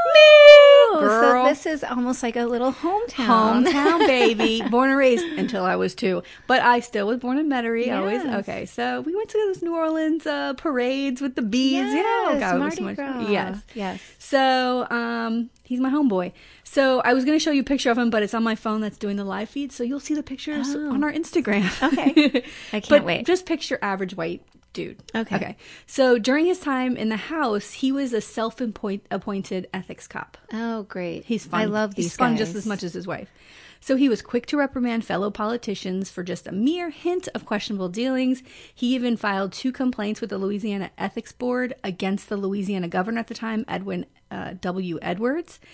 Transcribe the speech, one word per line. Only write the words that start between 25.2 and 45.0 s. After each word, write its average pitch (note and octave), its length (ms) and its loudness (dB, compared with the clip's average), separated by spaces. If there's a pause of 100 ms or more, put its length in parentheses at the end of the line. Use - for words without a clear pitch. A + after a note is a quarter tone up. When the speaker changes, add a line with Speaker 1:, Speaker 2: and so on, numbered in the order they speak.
Speaker 1:
Okay. F#3+ 220 -6 (300)
So B3+ 320 4
during C4+ 260 2
his F4+ 140 0
time B3+ 380 -2
in G#3+ 120 -4
the A3 80 -4
House, A#3+ 560 -4
he C4 180 -2
was C4+ 220 -4
a G#3+ 80 -2
self-appoint-, A3 880 -6
appointed F#3+ 640 -6
ethics F#3 340 -12
cop. - 300 -14 (160)
Speaker 2:
Oh, A3+ 300 -6
great. F3+ 420 -10
Speaker 1:
He's A3+ 220 -4
fun. F3 140 -2
Speaker 2:
I A3 40 2
love G#3+ 300 -2
Speaker 1:
He's E3+ 100 -4
Speaker 2:
these E3+ 100 -8
Speaker 1:
fun B3 180 0
Speaker 2:
guys. G#3+ 60 -2
Speaker 1:
just F#3+ 160 -4
as G#3 120 -6
much G3 160 -6
as E3+ 100 -8
his F3+ 140 -12
wife. F3 240 -12 (480)
So - 160 -2
he C4+ 140 4
was G#3 120 0
quick - 260 -4
to D4+ 100 -2
reprimand B3 480 -2
fellow G3 260 -4
politicians G3 800 -6
for F#3 120 -12
just F3+ 240 -10
a - 40 -12
mere D#4+ 400 -2
hint F4+ 420 -4
of G#3+ 120 -10
questionable G3 440 -4
dealings. B3+ 540 -2 (300)
He B3 200 -2
even A#3+ 240 -2
filed G3 340 -4
two B3+ 200 -6
complaints B3 500 -4
with G#3+ 100 -10
the G3 60 -8
Louisiana G3+ 600 -6
Ethics - 340 -10
Board B3 420 -6 (100)
against G3 460 -6
the G#3 80 -6
Louisiana G3 500 -4
governor F#3+ 320 -4
at A3+ 80 -8
the A3+ 80 -12
time, A3 320 -6
Edwin, F#3 400 -8 (240)
uh, F#3 300 -12
W. F3+ 420 -6